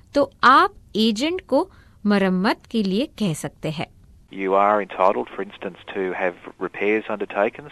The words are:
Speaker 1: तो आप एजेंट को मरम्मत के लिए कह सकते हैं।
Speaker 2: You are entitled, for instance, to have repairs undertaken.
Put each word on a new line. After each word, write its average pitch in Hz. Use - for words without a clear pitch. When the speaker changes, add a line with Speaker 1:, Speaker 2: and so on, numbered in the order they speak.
Speaker 1:
तो 285
आप 311
एजेंट 233
को 285
मरम्मत 196
के 226
लिए 196
कह 196
सकते -
हैं। 160
Speaker 2:
You 95
are 101
entitled, 104
for -
instance, 101
to 92
have 92
repairs 104
undertaken. 104